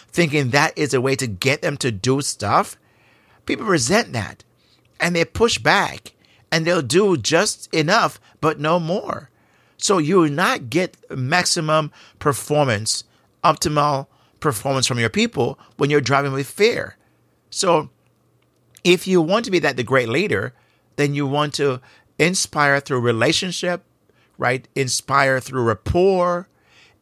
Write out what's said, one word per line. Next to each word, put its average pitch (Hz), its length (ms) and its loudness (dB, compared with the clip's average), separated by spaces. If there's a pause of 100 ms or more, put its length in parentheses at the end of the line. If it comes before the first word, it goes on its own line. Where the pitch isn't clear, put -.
thinking 147 440 0
that 143 260 2
is 147 160 0
a 131 80 2
way 135 140 0
to 131 120 -4
get 131 340 -2
them 147 160 -2
to 131 140 -2
do 127 300 0
stuff. 127 560 -2 (680)
People - 200 -4
resent 170 480 0
that, 95 300 -6 (560)
and 175 160 -2
they 165 100 0
push 226 320 0
back, 151 560 -2 (380)
and 165 140 0
they'll 170 160 2
do 170 360 2
just 160 560 -2
enough, 165 460 0 (200)
but 151 200 -2
no 160 200 0
more. 165 500 -6 (480)
So 196 220 0
you 160 180 2
will 160 120 6
not 165 400 -2
get 165 280 -2 (120)
maximum 156 840 0 (280)
performance, 135 840 0 (400)
optimal 147 640 0 (320)
performance 135 480 0
from 123 120 -2
your 117 100 0
people 147 500 -2 (180)
when 139 120 2
you're 147 120 4
driving 139 320 0
with 135 140 -4
fear. - 500 -2 (520)
So 160 400 0 (920)
if 175 240 4
you 185 140 4
want 196 240 0
to 202 60 -10
be 180 80 2
that, 147 180 0
the 123 60 -2
great 120 260 0
leader, 127 440 -2 (420)
then 143 180 0
you 143 140 -2
want 147 280 -2
to 139 240 0 (380)
inspire 151 600 2
through 135 220 -4
relationship, 170 800 -2 (540)
right? 127 380 -2
Inspire 135 640 0
through 131 240 -4
rapport, 175 840 0 (540)